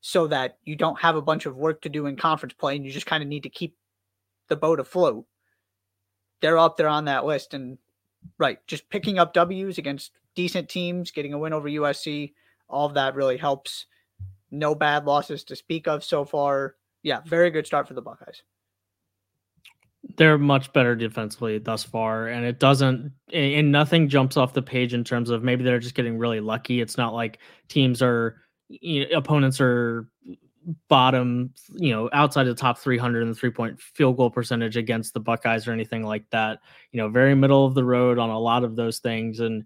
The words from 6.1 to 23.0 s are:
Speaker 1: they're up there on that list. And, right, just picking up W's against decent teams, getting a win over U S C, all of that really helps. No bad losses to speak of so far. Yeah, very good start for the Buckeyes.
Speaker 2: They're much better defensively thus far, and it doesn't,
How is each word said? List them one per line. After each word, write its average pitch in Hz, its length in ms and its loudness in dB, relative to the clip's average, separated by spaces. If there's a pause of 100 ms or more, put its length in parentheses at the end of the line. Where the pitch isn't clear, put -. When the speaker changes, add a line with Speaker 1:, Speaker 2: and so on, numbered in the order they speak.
Speaker 1:
they're 165 160 4
up 165 200 6
there 156 120 2
on 151 160 0
that 135 200 0
list. 147 280 -4
And, 135 240 -12 (640)
right, 135 260 0
just - 240 -12
picking 196 300 -4
up 170 140 4
W's 185 440 0
against 143 340 -10 (240)
decent 180 320 -4
teams, 175 440 -6
getting 143 200 -8
a 147 80 -6
win 156 140 -4
over 147 160 -6
U 147 180 -4
S 139 160 -4
C, 147 300 -8 (340)
all 143 180 -2
of 143 100 -6
that 135 200 0
really 135 220 0
helps. - 480 -6 (680)
No 151 240 -2
bad 147 300 0
losses 143 400 -2
to 131 100 -16
speak 165 320 -8
of 151 160 -2
so 147 220 -2
far. 139 500 -2 (280)
Yeah, 139 220 -4
very 170 240 4
good 156 160 -2
start 143 220 -2
for - 60 -20
the 127 80 -10
Buckeyes. - 420 -20 (1700)
Speaker 2:
They're 156 200 8
much 143 360 2
better 123 200 4
defensively 110 640 -6
thus 110 260 -6
far, 113 440 -4
and 120 180 -6
it 120 140 -4
doesn't, 135 520 4 (200)